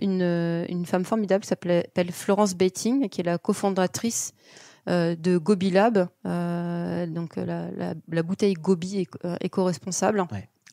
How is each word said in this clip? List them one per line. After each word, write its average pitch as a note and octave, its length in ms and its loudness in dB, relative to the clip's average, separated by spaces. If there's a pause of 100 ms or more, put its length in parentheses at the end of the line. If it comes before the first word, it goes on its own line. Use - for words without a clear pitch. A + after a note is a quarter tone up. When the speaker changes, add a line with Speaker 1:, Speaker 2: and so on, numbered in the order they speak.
Speaker 1:
une, F3 680 0
une F3 180 -4
femme F3+ 200 0
formidable G#3 380 0
qui - 40 -12
s'appelait, F3 360 2
s'appelle F3 280 -2
Florence G3 440 2
Beiting, G#3+ 520 0
qui - 140 -4
est - 20 -4
la E3+ 140 0
cofondatrice, G3 960 -2 (540)
euh, E3+ 280 2
de F3+ 220 2
Gobi F#3 320 2
Lab, F#3+ 380 4 (180)
euh, F3 800 -4
donc, E3 320 -6
euh, F3+ 80 -4
la, E3+ 240 -6
la, F3+ 240 -6 (140)
la E3 160 0
bouteille G3 300 2
Gobi F3+ 460 0
éco-, - 240 -6
euh, F3 160 -4
éco-responsable, F#3 920 0
Speaker 2:
Ouais. G3 180 -8 (240)